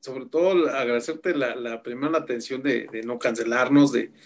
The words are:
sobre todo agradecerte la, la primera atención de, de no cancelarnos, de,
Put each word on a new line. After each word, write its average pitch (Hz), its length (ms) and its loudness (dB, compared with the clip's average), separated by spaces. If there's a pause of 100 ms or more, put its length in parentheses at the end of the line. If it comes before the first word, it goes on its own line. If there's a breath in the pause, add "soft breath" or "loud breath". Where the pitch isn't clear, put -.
sobre 131 260 -10
todo 170 420 4
agradecerte 135 640 -2
la, 123 220 -2
la 117 260 -8
primera 139 360 -2
atención 127 440 -6
de, 127 300 -2
de 113 100 -8
no 117 160 -6
cancelarnos, 123 760 4
de, 113 200 -2 (140)